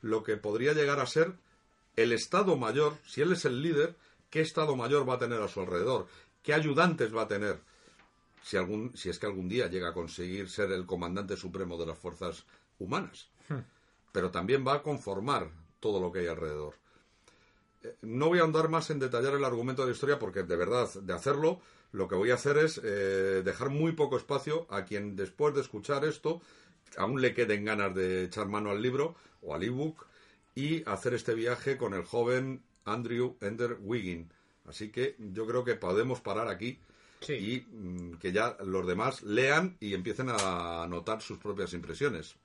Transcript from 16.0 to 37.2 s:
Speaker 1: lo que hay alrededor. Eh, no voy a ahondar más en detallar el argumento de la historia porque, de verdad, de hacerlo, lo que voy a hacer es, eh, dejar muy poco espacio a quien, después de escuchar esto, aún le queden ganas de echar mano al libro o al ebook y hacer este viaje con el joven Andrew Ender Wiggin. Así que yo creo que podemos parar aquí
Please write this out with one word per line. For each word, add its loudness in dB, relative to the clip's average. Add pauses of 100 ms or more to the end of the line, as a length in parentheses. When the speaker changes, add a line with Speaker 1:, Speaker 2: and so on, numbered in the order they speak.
Speaker 1:
lo 0
que -4
hay 0
alrededor. -6 (1080)
Eh, -12
no 2
voy 6
a 8
ahondar 4
más 0
en 0
detallar 2
el 2
argumento 0
de 2
la 0
historia 2
porque, -4
de 0
verdad, 2
de -6
hacerlo, 0 (320)
lo -2
que -2
voy 4
a 6
hacer 2
es, 4
eh, 2
dejar 0
muy 2
poco 2
espacio -2
a -2
quien, -4
después 0
de 2
escuchar -2
esto, -2 (560)
aún 0
le 4
queden 2
ganas 0
de 2
echar -4
mano -2
al 0
libro 0 (280)
o -6
al -2
ebook -4 (480)
y -2
hacer 0
este 0
viaje 0
con -2
el -2
joven 0 (220)
Andrew -2
Ender -2
Wiggin. -4 (360)
Así -10
que -2
yo -6
creo 0
que 2
podemos 2
parar -2
aquí -6 (420)